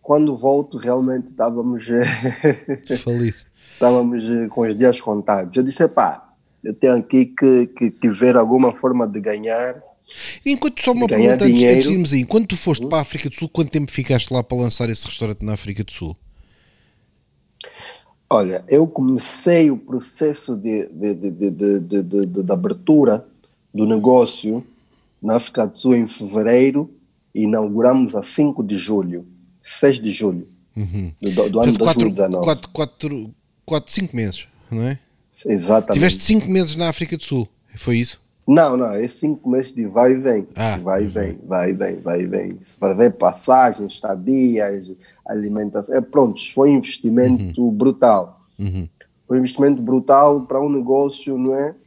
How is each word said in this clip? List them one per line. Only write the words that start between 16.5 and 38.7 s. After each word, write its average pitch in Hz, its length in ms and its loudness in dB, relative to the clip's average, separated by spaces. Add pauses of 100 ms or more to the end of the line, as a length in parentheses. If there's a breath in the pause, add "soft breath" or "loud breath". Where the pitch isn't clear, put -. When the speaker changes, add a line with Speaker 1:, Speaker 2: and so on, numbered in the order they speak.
Speaker 1:
Olha, 92 400 0
eu 151 180 4
comecei 151 840 2
o 127 60 -2
processo 131 800 -6
de, 104 320 -4
de, 92 260 -4
de, 90 160 -6
de, 92 200 -4
de, 98 300 0 (220)
de, - 0 - (240)
de, 92 160 -6
de 90 100 -2
abertura 131 720 2 (460)
do 107 140 0
negócio 113 760 2 (580)
na 110 140 0
África 117 300 -2
do - 120 -12
Sul 127 160 2
em 117 120 2
fevereiro 117 840 2 (440)
e 107 100 -2
inauguramos 113 680 2
a 101 80 -4
cinco - 400 -2
de 101 140 -4
julho, 90 500 -4 (360)
seis 139 380 2
de 110 120 -4
julho 92 360 -4 (280)
Speaker 2:
Uhum. 92 360 -6 (100)
Speaker 1:
do, 101 80 -4
do, 104 200 0
do 110 100 0
ano 120 120 4
Speaker 2:
Portanto, 104 60 0
quatro, 113 60 2
Speaker 1:
dois 120 120 4
mil 113 100 2
e 104 40 0
dezenove. 92 340 -2
Speaker 2:
quatro, 156 260 -2
quatro, 143 640 -8 (300)
quatro, 151 280 -6
cinco 185 240 -6
meses, 104 320 -6 (200)
não 113 140 -4
é? 131 160 -4 (480)
Speaker 1:
Exatamente. 104 480 0
Speaker 2:
Tiveste 180 300 2
cinco 220 260 2
meses 180 240 0
na 165 140 -4
África 165 280 -6
do - 60 -12
Sul, 123 260 -4 (280)
foi 120 220 -2
isso? - 220 -6 (260)
Speaker 1:
Não, 160 300 6